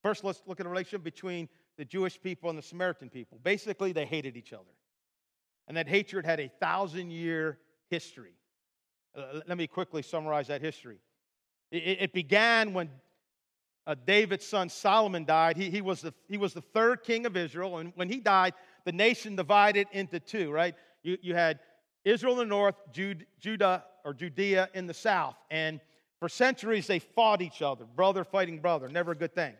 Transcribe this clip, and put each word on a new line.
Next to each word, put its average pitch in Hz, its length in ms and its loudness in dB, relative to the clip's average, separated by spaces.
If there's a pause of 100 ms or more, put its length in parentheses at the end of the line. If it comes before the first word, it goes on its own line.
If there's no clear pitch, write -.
First, 202 220 -2
let's 196 220 -6
look 185 120 -12
at 185 60 -8
the 175 60 -8
relationship 180 340 -6
between 170 440 -10 (280)
the 151 80 -12
Jewish 185 360 -6
people 170 300 -6
and 160 80 -8
the 147 40 -14
Samaritan 175 460 -6
people. 123 340 -18
Basically, 196 500 -2
they 156 140 -2
hated 135 300 -6
each - 160 -20
other. 95 200 -20 (960)
And 151 80 -10
that 165 100 -4
hatred 190 380 -2
had 160 160 0
a 135 100 -8 (100)
thousand-year 165 1000 -4 (300)
history. 120 460 -10 (840)
Uh, 139 180 -14
l-, 156 120 -12
let 175 120 -4
me 165 100 -2
quickly 165 340 -4
summarize 151 460 -2
that 143 120 -4
history. 131 380 -10 (720)
It, 165 140 -6
it, 185 160 0
it 190 120 -2
began 208 600 2
when, 175 180 -4 (960)
uh, 156 80 -4 (120)
David's 202 400 2
son 190 220 -2
Solomon 196 560 2
died. 160 320 4
He, 185 140 -2
he 202 120 -4
was 185 180 -4
the, 160 140 -10 (140)
he 202 80 -6
was 196 160 -2
the 170 100 -14
third 226 420 2
king 233 220 -2
of 196 100 -4
Israel, 175 420 -4
and 170 160 -10
when 180 140 -4
he 240 100 -4
died, 190 360 4 (300)
the 175 80 -2
nation 214 440 2
divided 202 560 6
into 196 260 -4
two, 170 320 -4
right? 160 240 0 (300)
You, 175 180 -2
you 175 120 -4
had 165 260 2 (440)
Israel 240 280 4
in 247 60 2
the 240 80 0
north, 202 280 2 (180)
Jud-, 175 340 -6 (120)
Judah 190 460 2 (200)
or 143 80 -8
Judea 185 600 0
in 185 120 -8
the 170 80 -10
south, 170 420 0 (140)
and 156 300 -4 (380)
for 175 100 -6
centuries 226 580 0
they 185 120 0
fought 214 440 2
each 165 200 -8
other, 135 220 -2
brother 180 400 2
fighting 180 360 -2
brother, 151 280 0
never 170 240 -2
a 160 40 -4
good 160 180 -4
thing. 143 260 -4